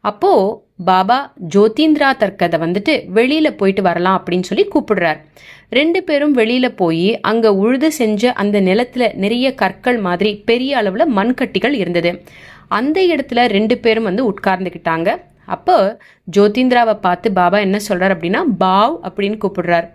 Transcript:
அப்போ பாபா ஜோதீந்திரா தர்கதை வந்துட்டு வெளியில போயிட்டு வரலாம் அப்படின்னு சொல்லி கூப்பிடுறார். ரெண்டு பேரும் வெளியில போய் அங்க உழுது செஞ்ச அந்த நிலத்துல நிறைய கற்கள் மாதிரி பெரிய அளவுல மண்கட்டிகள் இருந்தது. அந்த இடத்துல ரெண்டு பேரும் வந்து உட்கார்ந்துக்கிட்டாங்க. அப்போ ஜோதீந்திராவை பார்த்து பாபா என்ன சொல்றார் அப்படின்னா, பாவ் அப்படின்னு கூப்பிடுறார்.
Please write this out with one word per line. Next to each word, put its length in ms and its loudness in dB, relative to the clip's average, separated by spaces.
அப்போ 640 0
பாபா 480 2
ஜோதீந்திரா 640 4
தர்கதை 420 -2
வந்துட்டு 340 -2
வெளியில 420 2
போயிட்டு 260 0
வரலாம் 420 0
அப்படின்னு 180 -2
சொல்லி 260 -2
கூப்பிடுறார். 480 0
ரெண்டு 320 0
பேரும் 340 0
வெளியில 320 2
போய் 520 0
அங்க 340 2
உழுது 380 0
செஞ்ச 400 0
அந்த 280 0
நிலத்துல 540 0
நிறைய 400 -2
கற்கள் 440 -2
மாதிரி 380 -2
பெரிய 460 -2
அளவுல 240 0
மண்கட்டிகள் 680 -2
இருந்தது. 500 -2
அந்த 320 -2
இடத்துல 460 0
ரெண்டு 320 0
பேரும் 260 0
வந்து 260 -2
உட்கார்ந்துக்கிட்டாங்க. 920 -4
அப்போ 540 0
ஜோதீந்திராவை 580 4
பார்த்து 380 -2
பாபா 260 2
என்ன 200 0
சொல்றார் 280 0
அப்படின்னா, 260 -2
பாவ் 420 2
அப்படின்னு 360 -6
கூப்பிடுறார். 560 -2